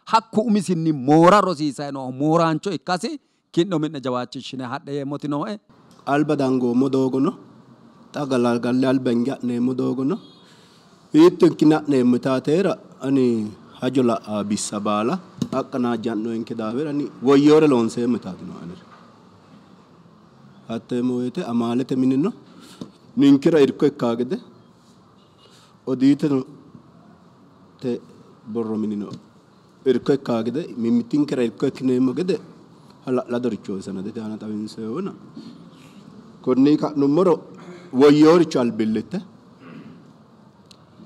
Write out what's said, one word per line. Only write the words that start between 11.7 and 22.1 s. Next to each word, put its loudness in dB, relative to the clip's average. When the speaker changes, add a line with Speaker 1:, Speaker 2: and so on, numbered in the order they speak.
Speaker 2:
ha'neemmo 2
yitaateera 0
ani 2
hajo 0
la'a -2
bissa -4
baala -2
haqqa -6
naajja'noenke -4
daafira -6
ani -6
woyyoore 6
loonseemmo 0
yitaati -12
no -14
anera. -16
Hatteemmo -4
woyite -6
amaalete -2
mini 0